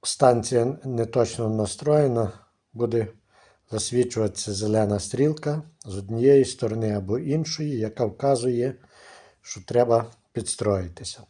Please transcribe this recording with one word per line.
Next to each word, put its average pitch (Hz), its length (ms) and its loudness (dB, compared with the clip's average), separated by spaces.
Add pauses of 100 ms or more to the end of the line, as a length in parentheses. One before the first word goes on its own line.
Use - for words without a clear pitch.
станція 123 800 2
не 117 220 -2
точно 113 420 0
настроєна, 117 840 0 (400)
буде 113 340 0 (640)
засвічуватися 110 800 -2
зелена 104 480 0
стрілка 151 640 -2 (220)
з 95 120 -10
однієї 120 480 6
сторони 110 500 -4
або 101 240 -2
іншої, 151 600 -4
яка 110 260 -2
вказує, 123 680 0 (680)
що - 180 -16
треба 117 520 2 (200)
підстроїтися. 95 960 -4